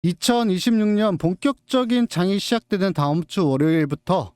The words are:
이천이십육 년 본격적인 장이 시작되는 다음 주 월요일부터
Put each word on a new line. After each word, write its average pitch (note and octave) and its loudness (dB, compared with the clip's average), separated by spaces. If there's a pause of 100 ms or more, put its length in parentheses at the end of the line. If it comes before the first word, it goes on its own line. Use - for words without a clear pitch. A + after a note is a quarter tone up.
이천이십육 G#3+ 0
년 G#3 0
본격적인 A#3+ 0
장이 F#3+ 0
시작되는 G3 -2
다음 D3+ 0
주 F#3 -2
월요일부터 D3 0